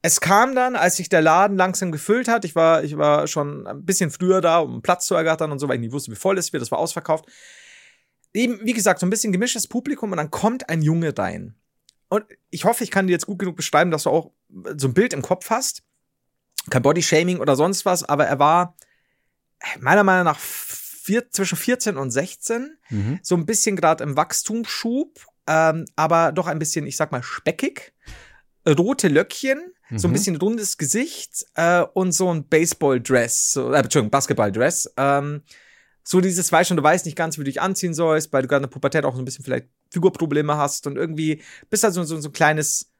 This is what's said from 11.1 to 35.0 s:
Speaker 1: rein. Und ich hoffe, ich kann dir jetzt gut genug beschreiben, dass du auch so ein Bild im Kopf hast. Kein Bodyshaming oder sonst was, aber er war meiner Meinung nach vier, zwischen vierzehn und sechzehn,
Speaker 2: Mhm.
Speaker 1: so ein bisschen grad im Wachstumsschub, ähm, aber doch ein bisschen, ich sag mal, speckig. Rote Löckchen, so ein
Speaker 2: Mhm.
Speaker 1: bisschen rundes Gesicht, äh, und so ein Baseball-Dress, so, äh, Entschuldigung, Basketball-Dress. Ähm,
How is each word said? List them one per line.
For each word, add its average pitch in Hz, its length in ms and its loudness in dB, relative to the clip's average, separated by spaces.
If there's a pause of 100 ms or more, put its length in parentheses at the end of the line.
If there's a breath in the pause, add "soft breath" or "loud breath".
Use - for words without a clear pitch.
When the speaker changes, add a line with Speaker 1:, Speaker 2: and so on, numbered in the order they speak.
Speaker 1:
rein. 90 380 -6 (560)
Und 214 140 0 (260)
ich - 160 -10
hoffe, 233 180 2
ich - 60 -10
kann 196 160 2
dir 180 80 4
jetzt 165 120 -2
gut 196 120 -10
genug 180 180 -4
beschreiben, 165 340 2
dass 156 140 -2
du - 60 2
auch 156 200 0 (460)
so 135 120 0
ein 123 60 -2
Bild 226 200 2
im - 80 -6
Kopf - 280 -4
hast. 247 320 -4 (880)
Kein 127 120 2
Bodyshaming 170 580 2
oder 139 160 2
sonst 175 300 0
was, 180 180 0
aber 143 220 0
er 135 120 -2
war 170 380 2 (1040 soft breath)
meiner 175 240 6
Meinung 185 220 4
nach 156 120 0
vier, - 920 -6
zwischen 185 260 -4
vierzehn 240 400 -2
und 135 140 -4
sechzehn, 233 680 -4 (140 loud breath)
Speaker 2:
Mhm. 113 320 -2
Speaker 1:
so - 140 -2
ein 165 100 0
bisschen 220 280 0
grad 165 280 2
im 147 140 -4
Wachstumsschub, 233 1000 -4 (300)
ähm, 160 380 2 (100)
aber 160 360 4
doch 165 140 -2
ein 156 120 -4
bisschen, 156 280 -4
ich - 120 -10
sag 151 120 -2
mal, 123 120 -6
speckig. - 720 -6 (760 loud breath)
Rote 180 400 2
Löckchen, 269 640 0 (240)
so 107 120 0
ein - 20 2
Speaker 2:
Mhm. - 40 2
Speaker 1:
bisschen 202 220 0
rundes 208 420 -2
Gesicht, - 680 -4 (100)
äh, 170 280 2
und 185 300 0
so 180 200 0
ein 156 160 -4
Baseball-Dress, 131 1040 2
so, 127 200 -2
äh, 147 80 4
Entschuldigung, 120 300 0
Basketball-Dress. 120 840 0
Ähm, 143 460 0 (600 soft breath)